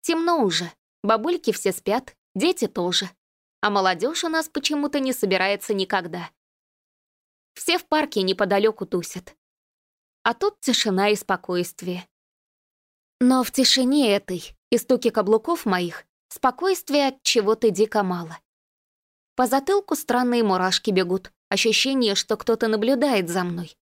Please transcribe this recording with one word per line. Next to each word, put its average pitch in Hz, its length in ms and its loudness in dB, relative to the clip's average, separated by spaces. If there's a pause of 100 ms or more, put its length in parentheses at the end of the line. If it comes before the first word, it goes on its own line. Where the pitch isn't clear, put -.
Темно 330 420 0
уже, 175 300 -2 (320)
бабульки 226 480 0
все - 180 -2
спят, 214 460 -4 (180)
дети 277 320 0
тоже. 180 420 -2 (520)
А 208 100 0
молодежь 196 540 0
у 330 40 -4
нас 320 200 -2
почему-то 294 500 -4
не 262 140 -2
собирается 196 600 0
никогда. 180 580 -4 (1200)
Все 349 240 -2
в - 80 -8
парке 294 360 0
неподалеку 196 640 0
тусят. - 500 -8 (880)
А 233 100 0
тут 403 240 -2
тишина 208 520 0
и 214 40 4
спокойствие. 180 960 -4 (1120)
Но 254 240 4
в - 80 -8
тишине 262 600 2
этой 185 440 -6 (140)
и - 60 2
стуке 247 360 0
каблуков 220 540 0
моих 180 380 -4 (220)
спокойствия 285 840 0
от 269 120 -20
чего-то 220 480 2
дико 208 320 2
мало. 175 340 -4 (1000)
По 254 100 2
затылку 285 480 0
странные 240 480 0
мурашки 185 480 0
бегут, 185 420 0 (180)
ощущение, 226 680 2
что - 200 -2
кто-то 226 300 0
наблюдает 220 640 2
за 175 160 -2
мной. 175 400 -8